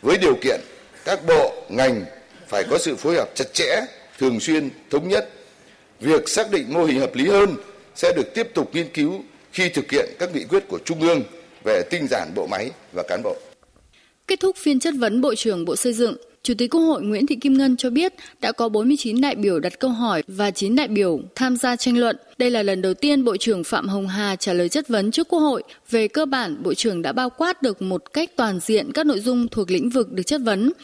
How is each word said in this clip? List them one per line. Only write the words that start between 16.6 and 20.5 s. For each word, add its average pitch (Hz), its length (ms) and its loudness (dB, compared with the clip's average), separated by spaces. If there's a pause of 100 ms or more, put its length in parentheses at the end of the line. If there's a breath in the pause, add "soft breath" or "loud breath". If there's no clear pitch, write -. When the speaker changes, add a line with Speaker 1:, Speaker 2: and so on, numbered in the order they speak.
Speaker 2:
Quốc 330 100 4
hội 302 200 2
Nguyễn 202 260 0
Thị 294 80 0
Kim 269 220 2
Ngân 262 200 4
cho 254 120 -2
biết 330 240 0 (260 loud breath)
đã 208 120 -2
có 233 180 -2
bốn 214 180 2
mươi 285 120 4
chín 233 220 -2
đại 277 140 0
biểu 196 240 0
đặt 175 200 -4
câu 262 120 0
hỏi 220 360 0
và 202 240 -2